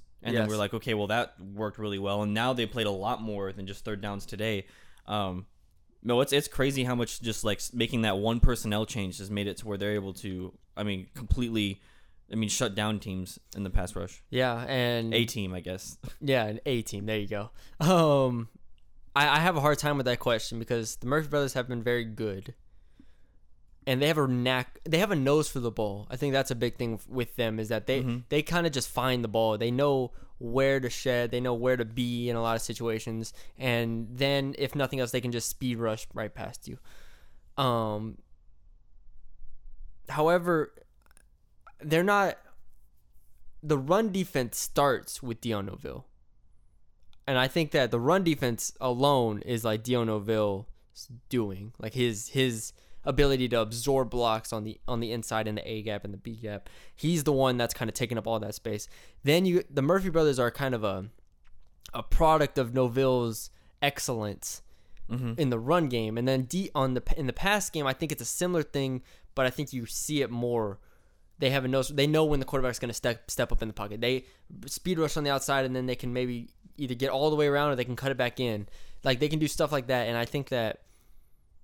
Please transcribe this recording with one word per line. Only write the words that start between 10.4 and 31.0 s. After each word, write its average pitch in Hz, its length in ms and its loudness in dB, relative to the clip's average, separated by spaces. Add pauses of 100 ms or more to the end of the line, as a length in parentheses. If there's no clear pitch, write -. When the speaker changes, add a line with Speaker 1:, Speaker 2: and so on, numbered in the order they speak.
Speaker 1:
I 107 60 -6
mean, 98 320 -4
completely, 110 640 0 (500)
I - 60 -6
mean, 110 140 0
shut 107 240 0
down 107 260 0
teams 92 380 -8 (180)
in 101 80 -4
the 92 60 -6
pass - 260 0
rush. 90 320 -8
Speaker 2:
Yeah, 123 380 0
and 120 480 0
Speaker 1:
A 117 100 4
team, 101 300 -4
I 90 60 -6
guess. 90 360 -10 (140)
<laughs> - 100 -14
Speaker 2:
Yeah, 131 240 2
an 107 220 -6
A 123 160 0
team. 104 240 -8
There 110 120 0
you 104 80 -2
go. 104 240 -6 (300)
Um, 143 680 4 (680)
I, 143 100 6
I 147 140 4
have 175 160 4
a 147 40 2
hard 147 180 4
time 147 180 0
with 135 80 0
that 120 160 2
question 117 380 0
because 113 380 -4
the - 100 -8
Murphy 147 220 0
brothers 139 260 0
have 123 120 -2
been 123 160 -4
very 120 220 2
good, 107 480 -6 (1300)
and 131 140 2
they 143 60 4
have 156 120 4
a 143 100 4
knack. 127 560 0
They 160 140 2
have 202 120 2
a 190 60 2
nose 147 320 4
for - 100 -6
the 120 120 -2
ball. 104 400 -4
I 127 60 -6
think 139 160 -2
that's 135 180 2
a 131 40 -2
big 117 220 -2
thing 117 180 -2
f-, - 140 -10
with 123 280 -4
them 113 220 0
is 107 120 -4
that 110 160 -2
they, 131 160 2
Speaker 1:
Mm-hmm. 120 160 -2 (100)
Speaker 2:
they 147 140 2
kinda 170 280 0
just - 180 -2
find 127 360 0
the 113 40 -2
ball. 110 300 4
They 117 140 0
know 135 400 2 (260)
where 135 400 4
to 127 120 0
shed. 120 420 0